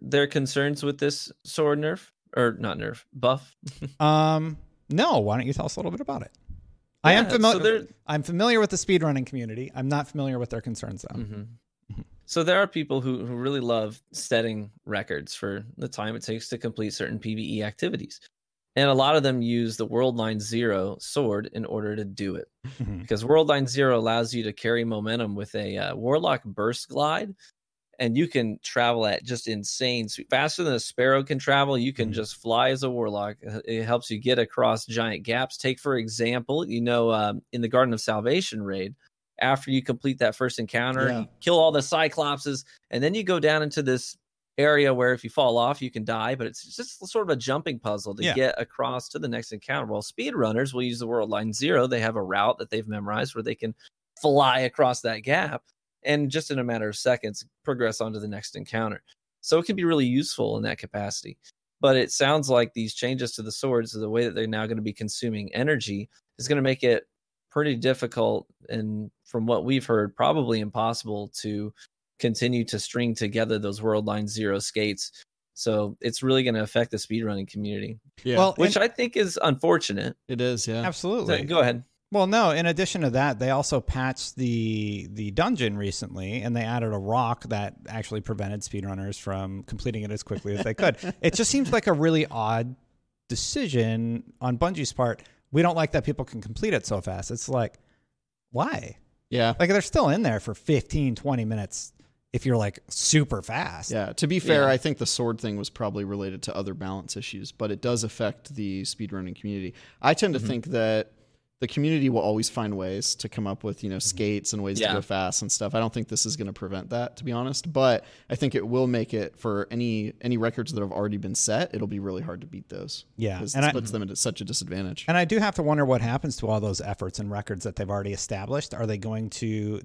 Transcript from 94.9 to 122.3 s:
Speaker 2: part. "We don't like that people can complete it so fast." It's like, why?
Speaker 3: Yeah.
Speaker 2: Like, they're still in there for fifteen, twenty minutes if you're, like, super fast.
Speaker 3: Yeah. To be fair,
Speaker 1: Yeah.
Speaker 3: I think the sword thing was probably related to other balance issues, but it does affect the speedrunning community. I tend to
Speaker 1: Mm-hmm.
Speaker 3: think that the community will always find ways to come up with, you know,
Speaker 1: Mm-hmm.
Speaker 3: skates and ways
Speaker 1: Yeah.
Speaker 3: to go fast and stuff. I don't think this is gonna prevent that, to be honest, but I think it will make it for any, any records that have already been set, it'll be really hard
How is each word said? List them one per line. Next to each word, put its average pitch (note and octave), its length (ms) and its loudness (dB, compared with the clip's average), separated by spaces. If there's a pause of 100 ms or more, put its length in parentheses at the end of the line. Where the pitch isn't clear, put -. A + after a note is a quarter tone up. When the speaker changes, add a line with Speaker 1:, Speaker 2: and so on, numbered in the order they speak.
Speaker 2:
part. A#2+ 300 0 (280)
"We D3+ 120 4
don't E3+ 140 4
like D#3 160 2
that C#3+ 120 2
people C#3+ 200 -2
can A2+ 160 -10
complete E3+ 340 -2
it A2+ 120 -2
so G2+ 140 -2
fast." F#2 300 -6
It's - 180 -8
like, A#2+ 260 0 (760)
why? E3+ 460 -4 (340)
Speaker 3:
Yeah. A#2 280 2
Speaker 2:
Like, F3 120 4
they're G3+ 120 4
still B3+ 260 4
in F#3 140 4
there A2 180 0
for A2 140 -8
fifteen, C#3 600 0
twenty B2+ 300 -2
minutes G#2+ 480 -6 (420)
if B2 100 -2
you're, B2 140 4
like, G2+ 300 -2
super C#3 520 2
fast. - 500 -6
Speaker 3:
Yeah. G#2+ 240 -2
To C3+ 120 0
be F3+ 120 2
fair, D3+ 260 6
Speaker 1:
Yeah. C3+ 40 6
Speaker 3:
I C3+ 80 6
think C#3+ 220 -2
the B2 80 -2
sword A#2 340 0
thing G#2 160 -4
was G2+ 140 -6
probably G2+ 340 -4
related G2 380 -6
to - 120 -6
other F#2+ 200 -4
balance F#2+ 420 -8
issues, G2+ 360 -10
but G#2+ 180 -4
it G2+ 100 -4
does A#2+ 240 0
affect G#2+ 500 -6
the G2 280 -4
speedrunning F#2+ 520 -8
community. G2 380 -6 (300)
I C#3 100 6
tend E3+ 220 2
to C3 60 0
Speaker 1:
Mm-hmm. G#2+ 80 -4
Speaker 3:
think A#2+ 180 -4
that A2 460 0 (480)
the B2+ 60 -2
community D3 440 2
will A2+ 100 2
always G#2+ 300 0
find G#2+ 260 -4
ways F#2+ 400 -4
to - 140 -10
come G#2+ 160 -4
up G2 180 -6
with, G2+ 180 -6
you G#2+ 60 -4
know, F#2+ 80 -4
Speaker 1:
Mm-hmm. - 120 -4
Speaker 3:
skates G#2 440 -2
and G#2 100 -4
ways G2 160 -4
Speaker 1:
Yeah. G#2+ 100 2
Speaker 3:
to F#2+ 80 0
go G2+ 60 -2
fast F#2+ 380 -2
and G2+ 100 -4
stuff. - 240 -2
I A2+ 60 2
don't A2+ 120 -2
think A2+ 160 -6
this A2 180 0
is G#2+ 100 -4
gonna G2+ 160 -6
prevent F#2 380 -8
that, A#2+ 260 -4
to - 80 -14
be B2+ 80 -4
honest, C3 400 -4
but C3 320 4 (240)
I A2+ 80 -4
think C3+ 180 0
it A2 140 0
will B2+ 180 2
make A#2 280 0
it G#2 240 -2
for G2+ 320 -2
any, A2+ 500 -2
any B2 160 0
records A#2 380 0
that G2+ 80 -2
have G2 100 -4
already G#2 240 -2
been F#2+ 180 -6
set, - 400 0
it'll G#2+ 140 -4
be G#2 100 -6
really G2 240 -4
hard F2 200 -10